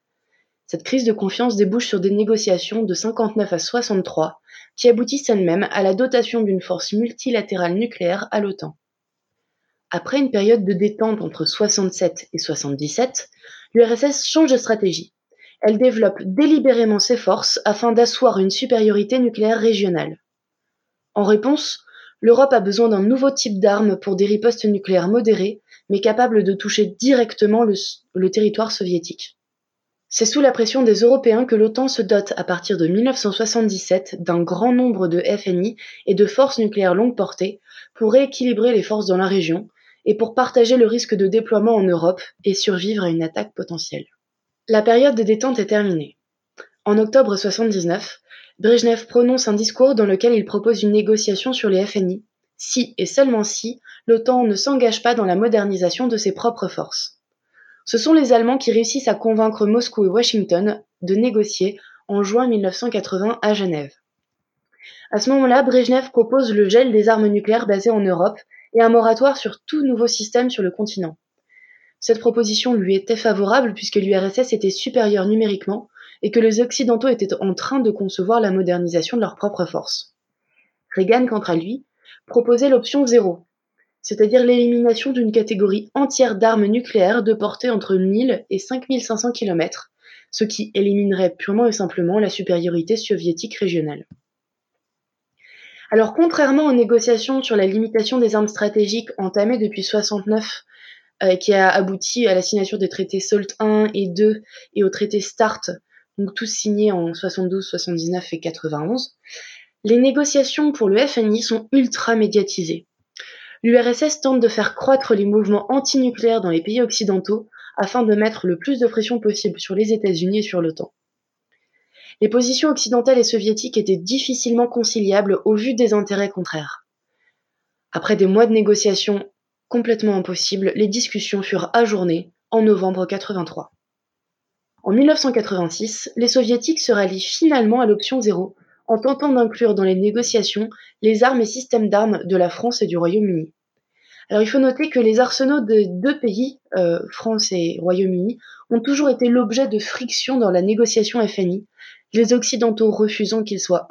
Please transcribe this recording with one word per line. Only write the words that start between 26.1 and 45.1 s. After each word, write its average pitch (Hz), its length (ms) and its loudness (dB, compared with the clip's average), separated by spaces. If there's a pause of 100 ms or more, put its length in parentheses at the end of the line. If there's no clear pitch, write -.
de 190 100 0
toucher 202 320 -2
directement 226 800 2
le 208 100 2
s-, - 300 -8 (100)
le 185 160 0
territoire 214 420 0
soviétique. - 680 -6 (680)
C'est - 200 -2
sous 294 120 0
la 269 120 4
pression 233 320 0
des 208 160 4
Européens 240 460 4
que 240 100 0
l'otan 220 320 2
se 233 160 -4
dote 202 340 0
à 180 60 -6
partir 180 340 -4
de 165 80 0
mille 196 200 0
neuf 254 120 -2
cent 208 140 -4
soixante-dix-sept 190 880 -2
d'un 170 220 0
grand 185 280 0
nombre 240 360 0
de 170 120 0
F 202 280 -2
N 180 180 -2
I 226 120 -6 (280)
et 202 80 0
de 196 140 4
forces 269 320 0
nucléaires 202 340 0
longue 240 240 0
portée 190 420 -6 (360)
pour 220 180 0
rééquilibrer 247 580 2
les 208 120 2
forces 214 240 -4
dans 185 100 2
la 190 100 0
région 180 400 0 (380)
et 208 100 2
pour 226 200 -4
partager 247 420 4
le 240 80 6
risque 226 300 -2
de 196 100 0
déploiement 220 480 2
en 208 100 2
Europe 175 380 0 (220)
et 196 100 0
survivre 196 500 -2
à 175 60 0
une 165 140 -2
attaque 160 320 -8
potentielle. 160 500 -10 (640)
La 214 160 2
période 240 320 4